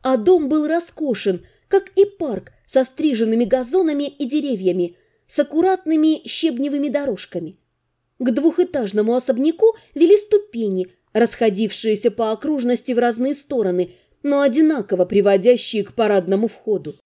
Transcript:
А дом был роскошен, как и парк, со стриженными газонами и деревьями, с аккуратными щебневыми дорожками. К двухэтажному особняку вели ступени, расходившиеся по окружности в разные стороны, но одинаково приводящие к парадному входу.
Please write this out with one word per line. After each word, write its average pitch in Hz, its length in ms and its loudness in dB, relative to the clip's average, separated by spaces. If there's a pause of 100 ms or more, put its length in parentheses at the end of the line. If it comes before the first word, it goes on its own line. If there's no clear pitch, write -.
А 262 140 2
дом 302 320 4
был 302 180 0
роскошен, 302 800 -4 (220)
как 381 280 0
и 392 80 6
парк, 294 480 -6 (140)
со 262 180 2
стриженными 233 600 0
газонами 285 640 0
и 285 180 -8
деревьями, 185 720 -2 (300)
с - 120 -6
аккуратными 311 880 0
щебневыми 285 640 -4
дорожками. 220 720 -6 (600)
К 254 120 -2
двухэтажному 240 840 0
особняку 294 600 0 (200)
вели 349 240 6
ступени, 226 680 -2 (260)
расходившиеся 220 960 0
по 220 220 -4
окружности 247 600 -4
в 233 60 0
разные 247 360 -2
стороны, 185 580 -2 (300)
но 277 200 0
одинаково 247 640 2
приводящие 202 760 2
к - 100 -14
парадному 202 540 0
входу. 165 580 -8